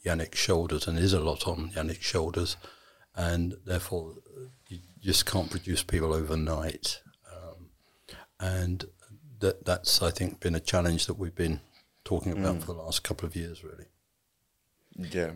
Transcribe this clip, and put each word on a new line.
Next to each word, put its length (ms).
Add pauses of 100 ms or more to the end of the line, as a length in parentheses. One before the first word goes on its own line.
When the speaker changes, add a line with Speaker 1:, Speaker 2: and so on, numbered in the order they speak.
Speaker 1:
Yannick's 340
shoulders, 480
and 120
is 160
a 60
lot 280
on 220
Yannick's 340
shoulders, 520 (600)
and 380 (100)
therefore, 480 (240)
uh, 120 (200)
you 120 (200)
just 240
can't 260
produce 320
people 300
overnight. 880 (320)
Um, 380 (680)
and 460 (560)
that, 240
that's, 380
I 80
think, 300
been 140
a 60
challenge 460
that 120
we've 160
been 260 (440)
talking 280
about 240
Speaker 2:
Mm. 40
Speaker 1:
for 60
the 160
last 200
couple 240
of 80
years, 300
really. 220 (1080)
Speaker 2:
Yeah, 400